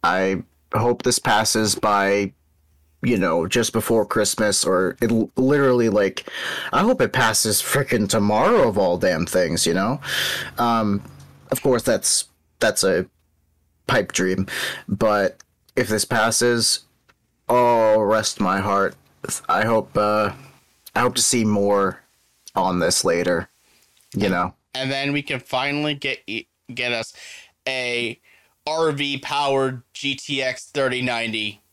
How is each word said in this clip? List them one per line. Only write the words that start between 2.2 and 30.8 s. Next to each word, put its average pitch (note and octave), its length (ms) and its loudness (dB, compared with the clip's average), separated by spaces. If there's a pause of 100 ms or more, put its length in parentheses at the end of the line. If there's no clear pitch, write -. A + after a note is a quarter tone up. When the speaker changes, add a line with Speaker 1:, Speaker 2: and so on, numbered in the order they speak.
Speaker 1:
you A#2+ 140 2
know, E2 300 0
just A2+ 260 0
before A2+ 320 2
Christmas, G#2 600 0
or F#2 360 0
it A2+ 100 0
l-, A2+ 260 0
literally, C3 520 4
like, G2 400 0 (440)
I C3 80 2
hope A3+ 200 2
it A#2 140 0
passes A2 480 0
frickin' A#2 460 0
tomorrow A#2 600 2
of G2 80 -2
all F2+ 220 2
damn E2+ 260 0
things, E2 420 0
you E2+ 60 0
know? G#2+ 280 0 (580)
Um, A2+ 440 0 (480)
of - 120 -4
course, B2 220 2
that's, - 400 0 (340)
that's G#2+ 260 0
a F#2 220 2 (800)
pipe A2 260 0
dream, - 340 -2 (420)
but G2+ 540 0 (340)
if A#2+ 120 0
this G#2+ 160 0
passes, A#2 760 0 (680)
oh, A#2 520 4
rest G#2+ 400 0
my G2 180 0
heart. G2 380 0 (520)
I G2+ 160 0
hope, A2+ 320 0
uh, G#2 360 2 (640)
I A2+ 60 0
hope B2 140 0
to - 80 -2
see A#2 240 2
more G2+ 560 2 (520)
on F#2 260 0
this E2+ 260 0
later, E2+ 420 0 (680)
you G2+ 140 0
know? F2+ 240 0 (220)
Speaker 2:
And C3+ 160 -4
then C#3 240 -2
we D3 80 -2
can C#3 180 -6
finally C#3+ 540 -2
get, C#3 320 -6
e-, A2 200 -8 (280)
get B2 180 -4
us A2+ 220 -6 (520)
a A#2+ 540 -4 (460)
R D#3+ 260 0
V C#3+ 260 -4
powered C3+ 640 -2 (100)
G C#3 220 -6
T C3+ 280 -6
X B2+ 280 -6
thirty B2+ 320 -2